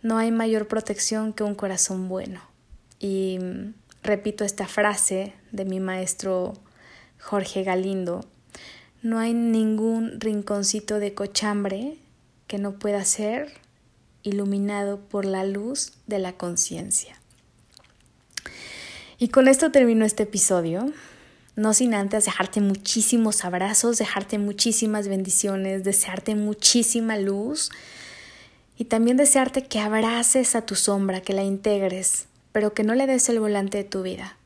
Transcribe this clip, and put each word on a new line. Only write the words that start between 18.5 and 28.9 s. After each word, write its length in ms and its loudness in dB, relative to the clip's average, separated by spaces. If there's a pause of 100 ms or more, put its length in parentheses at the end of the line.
Y 100 2
con 180 8
esto 240 6
termino 340 6
este 200 0
episodio, 680 0 (640)
no 200 2
sin 200 2
antes 300 0
dejarte 360 -2
muchísimos 840 2
abrazos, 540 0
dejarte 400 -2
muchísimas 680 0
bendiciones, 800 0
desearte 500 0
muchísima 840 2
luz 540 -2 (1040)
y 100 -6
también 300 4